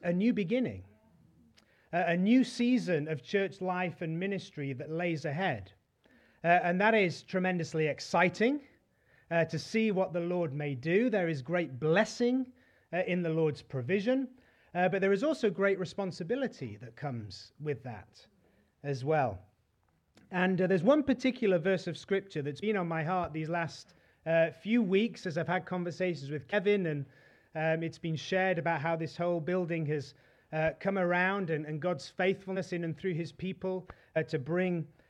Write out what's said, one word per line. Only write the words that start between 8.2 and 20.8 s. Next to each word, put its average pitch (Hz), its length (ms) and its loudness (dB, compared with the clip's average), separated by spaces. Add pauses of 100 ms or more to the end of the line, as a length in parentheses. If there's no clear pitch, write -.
uh, 165 160 2
to 160 120 -6
see 220 320 0
what 185 220 0
the 175 80 -2
Lord 170 320 -2
may 147 220 -4
do. 170 340 2
There 185 200 2
is 151 120 -2
great 139 400 -2
blessing, 220 720 2 (400)
uh, 180 140 0
in 180 160 0
the 165 80 0
Lord's 160 320 0
provision, 202 640 0 (460)
uh, 180 160 4
but 190 100 0
there 196 140 4
is 196 100 -2
also 285 240 2
great 190 300 2
responsibility 185 1040 -4
that 117 120 -16
comes 117 640 -10
with 147 260 -6
that 107 420 -14 (580)
as 139 180 -4
well. 135 360 0 (920)
And, 185 300 2
uh, 185 60 4
there's 175 160 2